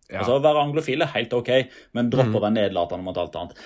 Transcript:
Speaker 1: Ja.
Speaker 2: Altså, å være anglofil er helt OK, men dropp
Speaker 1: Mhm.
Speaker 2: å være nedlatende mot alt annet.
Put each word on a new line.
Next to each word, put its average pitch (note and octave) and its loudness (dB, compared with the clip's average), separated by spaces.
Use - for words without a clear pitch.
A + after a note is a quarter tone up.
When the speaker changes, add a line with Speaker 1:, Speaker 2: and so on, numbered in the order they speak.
Speaker 1:
Ja. F#2+ -6
Speaker 2:
Altså, B2 2
å C#3 0
være D3+ 4
anglofil D3 -2
er D3 -4
helt A#2 -4
OK, A#2+ -2
men A#2+ 0
dropp A2+ 2
Speaker 1:
Mhm. - 0
Speaker 2:
å G#2+ 2
være G#2+ 0
nedlatende F2+ -2
mot F#2 -6
alt E2+ -6
annet. E2+ -10